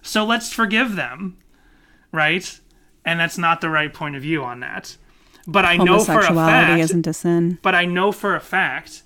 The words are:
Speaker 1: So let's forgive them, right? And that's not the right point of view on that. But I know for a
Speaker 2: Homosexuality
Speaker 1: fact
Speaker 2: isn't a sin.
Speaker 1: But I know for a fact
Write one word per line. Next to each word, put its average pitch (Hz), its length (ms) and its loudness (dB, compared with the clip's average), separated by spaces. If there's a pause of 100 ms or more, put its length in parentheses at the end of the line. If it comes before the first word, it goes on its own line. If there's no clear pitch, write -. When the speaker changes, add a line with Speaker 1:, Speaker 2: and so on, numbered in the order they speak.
Speaker 1:
So 214 240 -2
let's 226 260 -2
forgive 226 440 0
them, 156 420 -8 (720)
right? 160 480 -2 (460)
And 165 140 -2
that's 165 180 -2
not 165 240 0
the 165 80 -2
right 151 240 -2
point 147 220 -10
of 131 60 -12
view 147 220 -4
on 123 180 -10
that. - 360 -14 (480)
But 185 200 2
I 175 120 2
know 180 220 4
for 170 140 0
a 202 140 4
Speaker 2:
Homosexuality 165 400 4
Speaker 1:
fact 160 140 4
Speaker 2:
isn't 165 260 0
a 156 60 -4
sin. 170 480 0
Speaker 1:
But 185 140 2
I 175 100 4
know 180 260 0
for 196 240 -2
a 151 40 -4
fact 160 680 -6